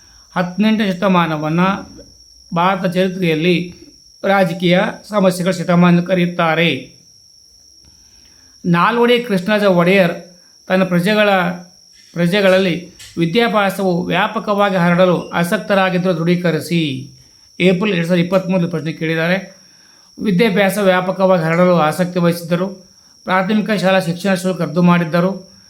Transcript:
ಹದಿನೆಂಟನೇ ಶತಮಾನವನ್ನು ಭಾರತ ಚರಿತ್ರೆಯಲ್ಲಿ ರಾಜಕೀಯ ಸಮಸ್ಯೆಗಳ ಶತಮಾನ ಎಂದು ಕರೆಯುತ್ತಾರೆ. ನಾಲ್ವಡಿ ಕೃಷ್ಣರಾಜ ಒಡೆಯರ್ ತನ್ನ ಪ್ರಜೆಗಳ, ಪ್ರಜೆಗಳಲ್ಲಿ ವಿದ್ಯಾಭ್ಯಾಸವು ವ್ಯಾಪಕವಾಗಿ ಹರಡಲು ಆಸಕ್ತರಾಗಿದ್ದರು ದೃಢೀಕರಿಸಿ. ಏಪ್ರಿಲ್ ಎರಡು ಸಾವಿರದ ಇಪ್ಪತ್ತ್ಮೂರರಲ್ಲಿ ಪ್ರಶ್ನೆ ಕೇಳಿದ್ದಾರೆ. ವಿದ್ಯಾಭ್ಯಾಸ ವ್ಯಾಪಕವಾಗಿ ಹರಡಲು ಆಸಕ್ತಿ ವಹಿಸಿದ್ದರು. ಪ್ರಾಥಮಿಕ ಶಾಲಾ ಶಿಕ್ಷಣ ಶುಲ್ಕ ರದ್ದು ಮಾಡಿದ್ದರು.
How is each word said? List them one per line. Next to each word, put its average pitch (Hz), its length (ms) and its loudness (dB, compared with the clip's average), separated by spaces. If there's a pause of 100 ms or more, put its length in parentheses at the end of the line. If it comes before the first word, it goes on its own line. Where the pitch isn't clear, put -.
(360)
ಹದಿನೆಂಟನೇ 202 560 0
ಶತಮಾನವನ್ನು 175 1040 -2 (580)
ಭಾರತ 180 380 0
ಚರಿತ್ರೆಯಲ್ಲಿ 175 840 -2 (500)
ರಾಜಕೀಯ 180 560 0 (280)
ಸಮಸ್ಯೆಗಳ 185 420 0
ಶತಮಾನ 175 440 2
ಎಂದು 170 80 2
ಕರೆಯುತ್ತಾರೆ. 170 960 -2 (1700)
ನಾಲ್ವಡಿ 226 520 2
ಕೃಷ್ಣರಾಜ 208 460 -2
ಒಡೆಯರ್ 180 480 4 (560)
ತನ್ನ 190 160 2
ಪ್ರಜೆಗಳ, 202 460 2 (840)
ಪ್ರಜೆಗಳಲ್ಲಿ 185 840 0 (220)
ವಿದ್ಯಾಭ್ಯಾಸವು 190 880 0
ವ್ಯಾಪಕವಾಗಿ 202 720 -2
ಹರಡಲು 175 520 2
ಆಸಕ್ತರಾಗಿದ್ದರು 185 880 0
ದೃಢೀಕರಿಸಿ. 160 960 -2 (500)
ಏಪ್ರಿಲ್ 190 340 2
ಎರಡು 170 140 -2
ಸಾವಿರದ 175 160 2
ಇಪ್ಪತ್ತ್ಮೂರರಲ್ಲಿ 185 460 -2
ಪ್ರಶ್ನೆ 156 220 -6
ಕೇಳಿದ್ದಾರೆ. 165 640 -4 (640)
ವಿದ್ಯಾಭ್ಯಾಸ 196 560 0
ವ್ಯಾಪಕವಾಗಿ 185 640 2
ಹರಡಲು 170 340 2
ಆಸಕ್ತಿ 165 420 0
ವಹಿಸಿದ್ದರು. 175 680 -2 (380)
ಪ್ರಾಥಮಿಕ 202 460 0
ಶಾಲಾ 190 300 2
ಶಿಕ್ಷಣ 180 340 -2
ಶುಲ್ಕ 180 260 -4
ರದ್ದು 160 220 -2
ಮಾಡಿದ್ದರು. 175 680 0 (180)